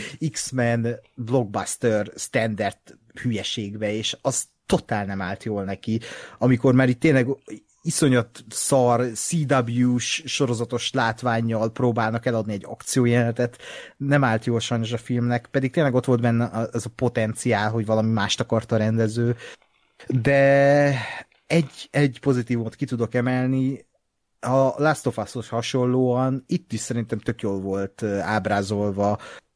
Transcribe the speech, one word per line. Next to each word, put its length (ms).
X-Men 560
blockbuster 1000
standard 600
hülyeségbe, 720
és 300
az 220
totál 380
nem 160
állt 240
jól 200
neki, 360
amikor 360
már 140
itt 120
tényleg 260
iszonyat 680
szar 640
C 180
W-s 600
sorozatos 680
látvánnyal 800
próbálnak 540
eladni 260
egy 140
akciójelenetet. 920
Nem 280
állt 200
jól 160
sajnos 320
a 60
filmnek, 520
pedig 220
tényleg 220
ott 100
volt 160
benne 240
a-, 280
az 140
a 100
potenciál, 760
hogy 160
valami 240
mást 300
akart 320
a 40
rendező. 600
De 880
egy, 440
egy 300
pozitívumot 540
ki 100
tudok 300
emelni, 720
a 360
Last 300
of 120
Us-hoz 300
hasonlóan 1000
itt 260
is 80
szerintem 380
tök 220
jól 200
volt, 420
ö, 160
ábrázolva 1000